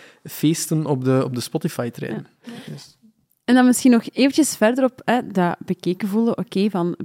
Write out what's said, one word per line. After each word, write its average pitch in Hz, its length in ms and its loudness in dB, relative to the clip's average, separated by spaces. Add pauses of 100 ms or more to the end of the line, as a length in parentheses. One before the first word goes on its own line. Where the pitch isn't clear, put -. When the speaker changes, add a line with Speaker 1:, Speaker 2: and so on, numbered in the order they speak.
(240)
Speaker 1:
feesten 160 600 -2
op 135 180 -2
de, 131 220 4
op 127 100 -6
de 120 60 -4
Spotify-trein. - 840 -6 (160)
Speaker 2:
Ja. 233 80 -18 (220)
Speaker 1:
Dus - 240 -20 (480)
Speaker 3:
En 247 100 4
dan 254 100 6
misschien 247 260 4
nog 233 120 4 (100)
eventjes 269 420 2
verder 247 280 2
op, 254 220 -2
hè, 240 260 0
dat 180 240 0 (100)
bekeken 185 420 -4
voelen. 226 300 0
Oké, 190 320 -2
van 175 360 -2